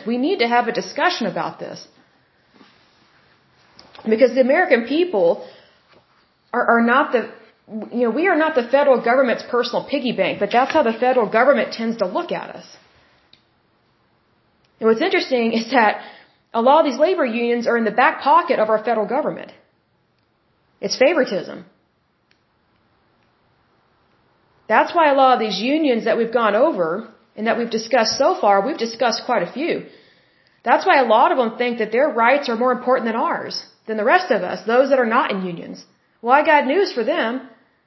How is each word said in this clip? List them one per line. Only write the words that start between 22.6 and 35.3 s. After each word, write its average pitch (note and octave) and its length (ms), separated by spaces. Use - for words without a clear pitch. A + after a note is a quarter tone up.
That's C#4 260
why D#4+ 160
a C#4 60
lot C4 180
of A#3 60
these G#3 200
unions B3+ 460
that F3 120
we've A3+ 140
gone G#3 140
over F#3+ 540
and G#3+ 120
that A3 100
we've A#3 120
discussed A3+ 480
so D#4+ 220
far, G3+ 260
we've D4 120
discussed A3+ 480
quite A3 180
a F3 80
few. C4+ 360
That's C4+ 220
why F4 140
a B3+ 60
lot A#3+ 260
of D#4 60
them A3+ 200
think A#3+ 220
that G#3+ 120
their C4 180
rights A#3+ 400
are A3+ 80
more B3 160
important A#3+ 340
than A3 80
ours, A3+ 500
than G#3+ 80
the G#3+ 80
rest E4+ 260
of G#3 140
us, F#3 220
those B3+ 240
that C4+ 100
are A3+ 180
not D4 140